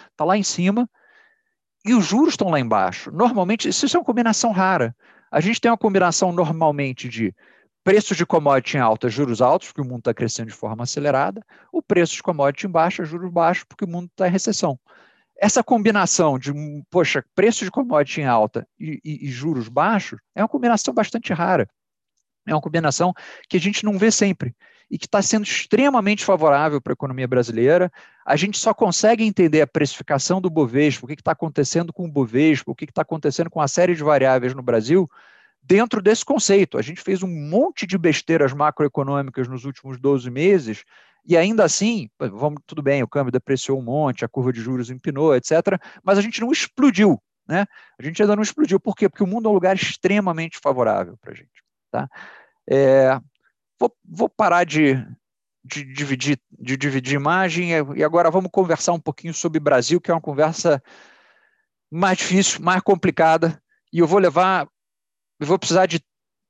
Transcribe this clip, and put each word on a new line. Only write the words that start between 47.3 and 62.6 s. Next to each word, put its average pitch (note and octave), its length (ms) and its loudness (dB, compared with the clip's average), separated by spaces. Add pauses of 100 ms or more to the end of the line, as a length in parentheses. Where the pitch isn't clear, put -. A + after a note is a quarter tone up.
né? F#3+ 180 0 (320)
A A#2 60 -18
gente D#3+ 180 -4
ainda G#3 140 4
não G#3+ 80 -2
explodiu. G3 340 0
Por G3 160 -4
quê? G3+ 140 0
Porque - 160 -2
o - 20 2
mundo A3 220 -2
é - 20 4
um G3+ 40 4
lugar F#3 200 2
extremamente F#3 880 -4
favorável G#2+ 580 0
pra - 140 -18
gente, - 300 -20 (260)
tá? C3+ 180 -6 (600)
É, C3+ 500 4 (600)
vou, - 240 -2
vou F#3 260 -4
parar F3 360 2
de, D3 320 2 (680)
de C#3 200 -12
dividir, C3+ 540 -4 (120)
de B2+ 260 -6
dividir C3+ 380 -2
imagem, E3+ 580 0
e, C#3+ 280 -2
e D#3 40 4
agora E3 260 4
vamos F#3 220 0
conversar F3 400 0
um E3+ 80 -4
pouquinho D#3+ 320 -10
sobre D#3+ 260 -4
Brasil, D3 420 2
que - 100 -6
é E3+ 40 2
uma E3 60 -2
conversa D3+ 640 0 (1080)
mais F#3 280 0
difícil, - 440 -2